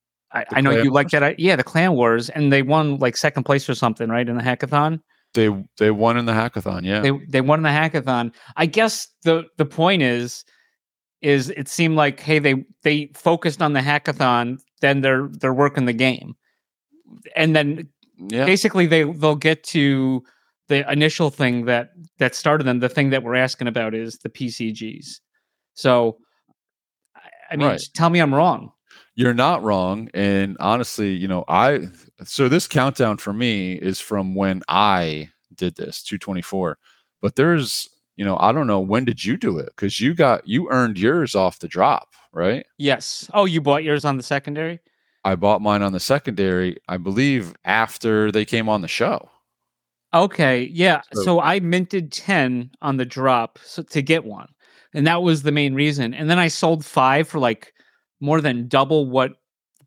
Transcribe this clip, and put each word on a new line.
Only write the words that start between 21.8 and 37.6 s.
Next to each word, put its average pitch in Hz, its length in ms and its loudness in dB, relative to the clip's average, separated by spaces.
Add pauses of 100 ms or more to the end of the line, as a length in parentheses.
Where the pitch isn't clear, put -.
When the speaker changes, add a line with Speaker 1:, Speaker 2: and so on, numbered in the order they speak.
Speaker 1:
that 127 160 0
started 151 280 0
them. 123 160 0
The 123 100 0
thing 139 200 0
that 135 120 0
we're 117 140 -4
asking 127 320 -2
about 113 260 -4
is 113 260 -8
the 113 100 -12
P 123 200 -10
C 113 220 -6
Gs. - 480 -14 (540)
So, 120 440 2 (960)
I, - 40 -20 (320)
I 165 60 -6
mean, 147 100 2
Speaker 2:
Right. 95 140 0 (120)
Speaker 1:
tell 165 160 4
me 170 100 4
I'm 143 140 4
wrong. 151 380 2 (440)
Speaker 2:
You're 123 180 2
not 131 280 2
wrong. 101 540 0
And 98 440 0
honestly, 107 540 0
you 92 140 -2
know, 92 200 -2
I, 101 420 2 (340)
so 135 260 0
this 170 180 2
countdown 127 500 0
for 101 160 -8
me 104 400 -2
is 92 260 -4
from 95 360 -4
when 95 340 0
I 85 600 0 (240)
did - 220 -4
this, - 260 -12
two - 160 -10
twenty-four. 90 600 -6 (440)
But 101 140 -2
there's, 151 540 0 (260)